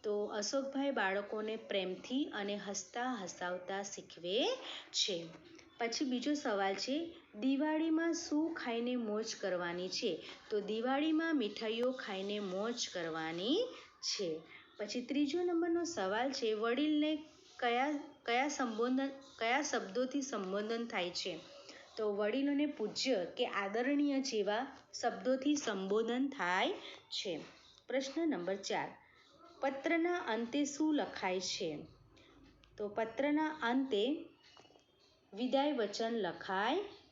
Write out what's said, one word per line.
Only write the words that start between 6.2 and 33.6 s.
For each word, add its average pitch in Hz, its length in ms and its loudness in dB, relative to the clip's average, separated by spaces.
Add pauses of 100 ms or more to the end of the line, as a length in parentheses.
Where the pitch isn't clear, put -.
સવાલ 196 420 2
છે, 311 340 -2 (260)
દિવાળીમાં 311 760 2
શું 320 400 0
ખાઈને 240 420 -2
મોજ 220 400 -2
કરવાની 180 540 -2
છે? 185 340 -2 (260)
તો 214 100 0
દિવાળીમાં 285 760 2
મીઠાઈઓ 233 560 0
ખાઈને 202 480 -4
મોજ 208 540 -2
કરવાની 170 760 0 (320)
છે. 165 400 -2 (380)
પછી 214 240 -4
ત્રીજો 294 420 2
નંબરનો 339 400 2
સવાલ 220 480 0
છે, 226 220 0
વડીલને 302 680 2 (360)
કયા, 262 400 2 (260)
કયા 247 220 2
સંબોધન, 262 600 0 (280)
કયા 240 240 2
શબ્દોથી 254 600 -2
સંબોધન 214 680 -2
થાય 180 220 -2
છે? 175 300 -6 (580)
તો 214 160 2
વડીલોને 277 520 2
પૂજ્ય 220 600 0 (120)
કે 240 100 2
આદરણીય 269 720 2
જેવા 220 480 0 (340)
શબ્દોથી 254 540 2
સંબોધન 226 720 2
થાય 196 440 2 (380)
છે. 175 300 -4 (480)
પ્રશ્ન 277 420 0
નંબર 190 260 0
ચાર, 190 420 -2 (600)
પત્રના 330 560 2
અંતે 240 500 0
શું 311 300 2
લખાય 190 440 0
છે? 165 380 -2 (1000)
તો 208 100 -2
પત્રના 277 600 2 (140)